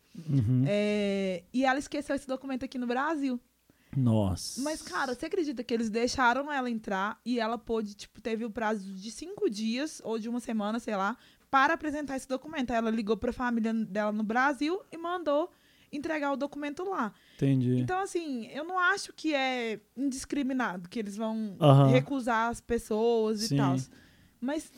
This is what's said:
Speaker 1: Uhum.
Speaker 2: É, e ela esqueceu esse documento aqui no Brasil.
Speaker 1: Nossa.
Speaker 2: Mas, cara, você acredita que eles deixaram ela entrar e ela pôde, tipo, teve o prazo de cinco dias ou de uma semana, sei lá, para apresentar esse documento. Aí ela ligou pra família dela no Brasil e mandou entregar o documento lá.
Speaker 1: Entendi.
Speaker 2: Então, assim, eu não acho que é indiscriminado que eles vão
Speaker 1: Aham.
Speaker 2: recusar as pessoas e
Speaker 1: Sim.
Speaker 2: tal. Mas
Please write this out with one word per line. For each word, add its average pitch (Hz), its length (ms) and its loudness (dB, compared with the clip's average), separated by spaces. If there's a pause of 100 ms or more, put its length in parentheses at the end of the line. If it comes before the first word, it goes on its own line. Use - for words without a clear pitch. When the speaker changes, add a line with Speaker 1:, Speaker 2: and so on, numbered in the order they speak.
(280)
Speaker 1:
Uhum. 127 380 4
Speaker 2:
É, 202 760 0 (100)
e 262 120 2
ela 262 140 4
esqueceu 294 360 -4
esse 277 140 -6
documento 262 360 -6
aqui 269 120 -10
no 247 100 -4
Brasil. 269 540 0 (560)
Speaker 1:
Nossa. 110 680 2
Speaker 2:
Mas, 311 200 -2
cara, 285 320 -4
você 320 120 -6
acredita 294 380 -2
que - 80 -6
eles 226 180 0
deixaram 247 600 2
ela 254 180 -2
entrar 208 540 -2
e 240 160 0
ela 226 180 0
pôde, 220 360 -4
tipo, - 260 -20
teve 226 240 -4
o 233 60 -6
prazo 208 440 -2
de 190 160 -12
cinco 381 400 -4
dias 226 540 -4
ou 220 140 -4
de 220 100 -6
uma 240 120 -4
semana, 220 380 -2
sei 220 180 -4
lá, 196 200 0 (340)
para 277 240 6
apresentar 294 420 -4
esse - 120 -10
documento. 269 420 -4
Aí 240 60 0
ela 226 140 2
ligou 220 260 0
pra 240 160 -2
família 233 400 0
dela 214 400 -2
no 214 100 -2
Brasil 277 580 2 (120)
e - 60 -10
mandou 330 520 0 (400)
entregar 294 420 -2
o 277 40 0
documento 285 480 -6
lá. 311 280 -2 (240)
Speaker 1:
Entendi. 127 420 2
Speaker 2:
Então, 214 240 0
assim, 311 460 -4
eu - 160 -10
não 370 140 -4
acho 359 360 2
que 311 200 -2
é 254 440 -2 (180)
indiscriminado 254 920 -2
que - 100 -8
eles 202 180 -6
vão 220 440 -4
Speaker 1:
Aham. 139 280 10
Speaker 2:
recusar 240 640 2
as 233 100 -6
pessoas 226 840 0
e 233 60 -2
Speaker 1:
Sim. 139 100 2
Speaker 2:
tal. 131 180 4 (640)
Mas 294 380 -4